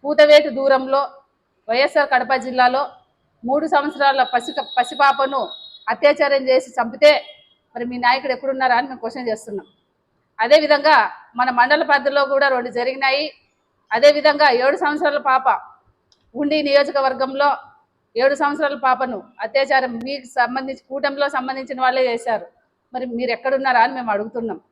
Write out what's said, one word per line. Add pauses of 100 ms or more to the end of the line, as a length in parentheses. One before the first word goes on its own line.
కూతవేటు
దూరంలో (680)
వైఎస్ఆర్
కడప (120)
జిల్లాలో (600)
మూడు
సంవత్సరాల (100)
పసి-, (120)
పసిపాపను (520)
అత్యాచారం
చేసి
చంపితే (600)
మరి
మీ
నాయకుడు
ఎక్కడున్నారా
అని
మేము
క్వశ్చన్
చేస్తున్నాం. (760)
అదేవిధంగా (440)
మన (100)
మండల
పరిధిలో (100)
కూడా
రెండు
జరిగినాయి. (680)
అదేవిధంగా (160)
ఏడు
సంవత్సరాల (100)
పాప (880)
ఉండి (120)
నియోజకవర్గంలో (680)
ఏడు
సంవత్సరాల (100)
పాపను (260)
అత్యాచారం (140)
మీకు (120)
సంబంధించి
కూటమిలో (100)
సంబంధించిన
వాళ్ళే
చేశారు, (480)
మరి (120)
మీరు
ఎక్కడున్నారా
అని
మేము
అడుగుతున్నాం. (120)